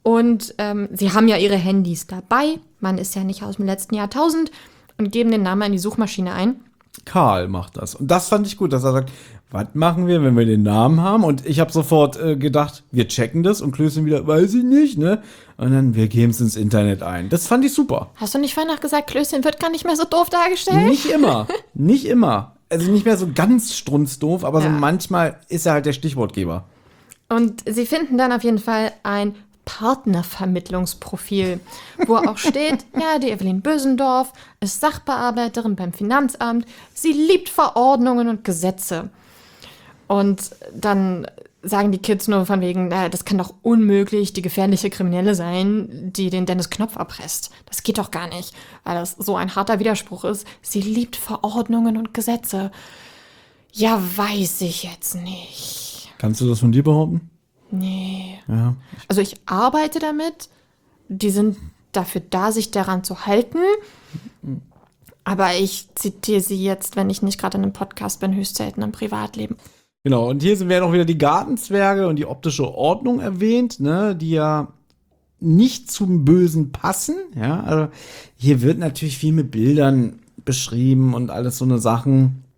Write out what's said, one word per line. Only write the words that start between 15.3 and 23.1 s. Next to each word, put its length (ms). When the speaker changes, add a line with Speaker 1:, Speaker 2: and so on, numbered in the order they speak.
Speaker 2:
Und 140
dann, 240
„Wir 120
geben's 340
ins 140
Internet 480
ein.“ 260
Das 180
fand 180
ich 80
super. 420
Speaker 1:
Hast 180
du 60
nicht 160
vorhin 180
noch 80
gesagt, 300
Klößchen 320
wird 160
gar 100
nicht 160
mehr 100
so 100
doof 260
dargestellt? 560
Speaker 2:
Nicht 220
immer. 380
Speaker 1:
<laughs> 140
Speaker 2:
Nicht 300
immer. 500
Also 220
nicht 140
mehr 120